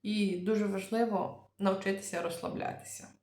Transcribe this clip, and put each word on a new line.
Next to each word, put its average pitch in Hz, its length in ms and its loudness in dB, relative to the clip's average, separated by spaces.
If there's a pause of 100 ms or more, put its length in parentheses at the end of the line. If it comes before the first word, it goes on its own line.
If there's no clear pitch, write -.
І 208 360 2
дуже 208 280 2
важливо 202 840 0 (100)
навчитися 196 600 0
розслаблятися. - 840 -6 (160)